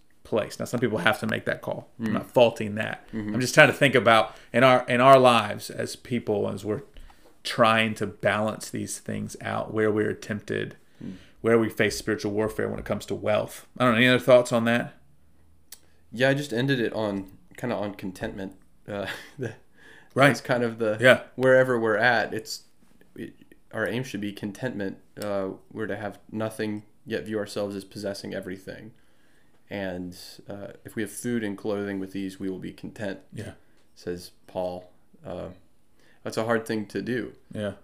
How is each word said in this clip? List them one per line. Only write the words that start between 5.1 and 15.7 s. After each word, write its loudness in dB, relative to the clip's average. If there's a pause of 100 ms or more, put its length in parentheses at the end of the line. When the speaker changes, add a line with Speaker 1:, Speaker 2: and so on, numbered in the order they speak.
Speaker 1:
lives 4
as -8
people, -2
as -8
we're -4 (600)
trying 2
to -4
balance -2
these -8
things -8
out, -6
where 2
we're 0
tempted, -6 (280)
Speaker 2:
Mm. -12 (260)
Speaker 1:
where 4
we 2
face 0
spiritual -2
warfare -2
when -6
it -12
comes -6
to -6
wealth. -2 (100)
I 0
don't 4
know. 4
Any 6
other 6
thoughts 6
on 2
that? 0 (1160)